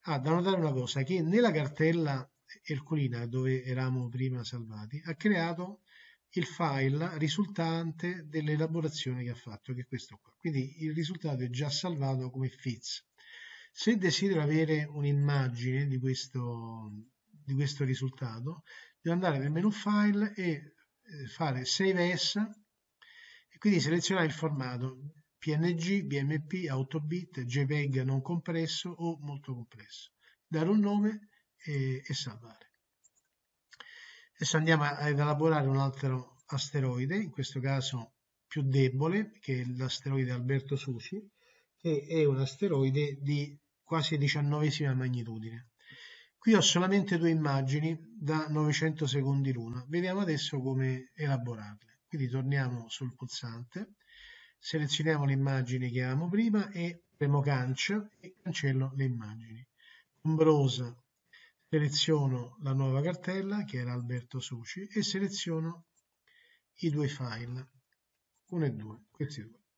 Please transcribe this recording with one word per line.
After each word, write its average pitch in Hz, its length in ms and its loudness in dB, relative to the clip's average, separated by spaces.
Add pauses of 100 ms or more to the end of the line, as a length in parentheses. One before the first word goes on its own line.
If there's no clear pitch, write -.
Ah, 151 140 -2
da 135 120 0
notare 180 260 4
una 156 160 2
cosa, 127 300 -2
che 180 180 0
nella 202 320 4
cartella 151 720 2 (360)
Ercolina, 135 640 -2
dove 131 360 0
eravamo 127 460 -2
prima 127 340 -4
salvati, 110 640 -10
ha 165 100 -6
creato 180 680 0 (480)
il 175 140 -2
file 143 760 0
risultante 165 1080 -2
dell'elaborazione 151 960 -2
che 120 80 -4
ha 120 40 -8
fatto, 113 380 -12
che 123 100 -6
è - 40 -10
questo - 340 -10
qua. - 160 -20
Quindi 147 460 -4
il 156 100 -4
risultato 156 500 -4
è 123 60 -4
già 135 220 -4
salvato 135 600 -2
come 131 180 -4
fits. - 580 -8 (640)
Se 226 260 2
desidero 185 460 2
avere 156 420 4
un'immagine 143 1000 2
di 135 120 0
questo, 117 920 -4 (400)
di - 240 -8
questo 139 300 0
risultato, 127 800 -4 (360)
devo 165 140 0
andare 175 240 2
nel 143 120 0
menu 180 200 2
file 208 640 2
e, 151 400 -4 (340)
eh, 143 180 -12
fare 127 380 -2
save 180 480 2
as - 240 -2
e - 1200 -10
quindi 196 220 6
selezionare 170 460 2
il 147 60 0
formato 131 800 -4 (260)
P 156 180 -2
N 175 180 4
G, 180 280 0
B 139 180 -2
M 147 240 0
P, 180 240 -4
otto 135 320 -2
bit, 151 440 -6
J 127 200 0
peg 139 380 0
non 135 180 2
compresso 165 680 -4
o 165 300 -4
molto 139 340 -8
compresso, - 560 -16 (360)
dare 160 220 0
un 214 120 6
nome 208 480 0 (360)
e, 135 400 -2
e 147 100 -4
salvare. 113 580 -12 (1700)
Adesso 160 200 2
andiamo 160 240 6
a, 143 140 0
ad 147 220 0
elaborare 147 480 4
un 135 120 4
altro 131 720 -2
asteroide, 135 680 -2
in 196 140 -2
questo - 280 -6
caso 131 580 -4 (300)
più 151 160 -4
debole, 135 800 2
che 127 220 -2
è - 20 -4
l'asteroide 131 640 -2
Alberto 131 460 0
Suci, 135 420 -6 (560)
che 151 320 0
è 160 180 2
un 135 160 4
asteroide 139 840 2
di 147 360 -2 (240)
quasi 156 360 0
diciannovesima 147 720 2
magnitudine. 117 800 -4 (760)
Qui 226 80 10
ho 190 60 8
solamente 185 580 4
due 165 120 6
immagini 151 680 2 (100)
da 156 380 -2
novecento 151 600 2
secondi 139 440 2
l'una. 120 360 -6
Vediamo 180 320 0
adesso 151 400 0
come 131 520 -2
elaborarle. 120 920 -6
Quindi 135 220 -4
torniamo 131 600 -2
sul - 280 -8
pulsante, 123 800 -10 (600)
selezioniamo 151 680 0
l'immagine 131 680 2
che 127 140 0
avevamo 139 240 0
prima 208 420 2
e 170 320 -6 (140)
premo 143 240 4
cancel 139 680 0 (120)
e - 200 -20
cancello 135 540 0
le 135 80 0
immagini. 113 640 -6 (540)
Con 156 160 2
Browse 139 640 4 (680)
seleziono 147 920 2
la 135 120 0
nuova 131 280 2
cartella, 196 640 -2
che 135 140 -6
era 123 140 -4
Alberto 123 460 -6
Suci, 127 480 -10
e 202 160 -2
seleziono 175 840 -4 (880)
i 165 160 -2
due 147 180 0
file, 123 640 -8 (800)
uno 170 140 0
e 135 60 2
due, 107 400 -10
questi 135 320 -8
due. - 220 -18 (140)